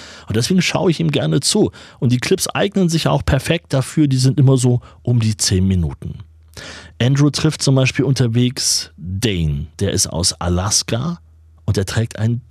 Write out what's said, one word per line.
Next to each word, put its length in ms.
Und 80
deswegen 260
schaue 300
ich 80
ihm 120
gerne 280
zu. 320
Und 120
die 80
Clips 280
eignen 420
sich 180
auch 180
perfekt 480
dafür. 340
Die 100
sind 200
immer 200
so 240
um 200
die 160
zehn 280
Minuten. 540
Andrew 280
trifft 320
zum 140
Beispiel 280
unterwegs 920
Dane. 680
Der 120
ist 160
aus 260
Alaska. 880
Und 120
er 80
trägt 320
ein 220